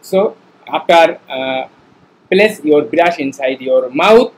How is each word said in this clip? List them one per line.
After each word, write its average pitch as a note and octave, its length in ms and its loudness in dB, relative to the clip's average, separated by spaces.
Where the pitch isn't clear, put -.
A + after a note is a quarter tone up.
So G3 340 -4
after, E3 520 2
uh, C3 380 -8
place G#3 340 0
your D3 200 2
brush E3+ 360 -2
inside C3+ 420 -6
your B2+ 280 0
mouth G3+ 480 2